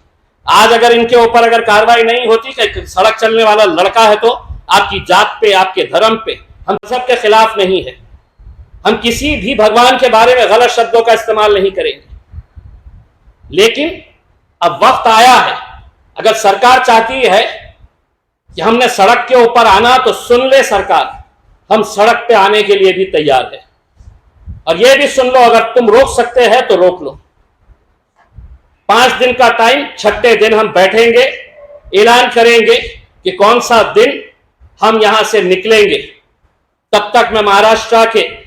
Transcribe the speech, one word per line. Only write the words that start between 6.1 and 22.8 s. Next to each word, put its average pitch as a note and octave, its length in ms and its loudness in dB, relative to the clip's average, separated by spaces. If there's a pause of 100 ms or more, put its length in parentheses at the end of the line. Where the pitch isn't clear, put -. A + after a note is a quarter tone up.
पे, C#3 140 -10 (280)
हम G3+ 100 -6 (120)
सबके B3 260 -4
खिलाफ A3 420 2
नहीं F#3 260 -2
है। G#2 120 -16 (920)
हम A3 120 0
किसी A#3+ 380 -6
भी A3+ 200 -6
भगवान A#3 420 2
के B3+ 120 0
बारे A#3 260 2
में A3+ 140 0
गलत A#3 200 2
शब्दों A#3 320 0
का A#3 120 0
इस्तेमाल G#3+ 400 -2
नहीं G3 180 -2
करेंगे। D#3+ 420 -10 (1400)
लेकिन A3+ 500 -2 (600)
अब E3+ 220 -2
वक्त A#3+ 240 0
आया A#3 260 4
है, - 220 0 (640)
अगर G#3+ 160 0
सरकार B3 500 2
चाहती A3+ 300 0
है A3+ 600 -4 (800)
कि E3+ 60 -10
हमने A#3 280 0
सड़क A#3 400 0
के B3+ 60 2
ऊपर A#3 320 2
आना, A#3+ 300 2
तो A#3+ 160 -2
सुन B3 340 -2
ले C4 160 2
सरकार, F#3 600 -4 (460)
हम G#3+ 140 0
सड़क A3+ 440 0
पे A#3+ 60 2
आने G#3 300 2
के G3 120 2
लिए F#3+ 180 2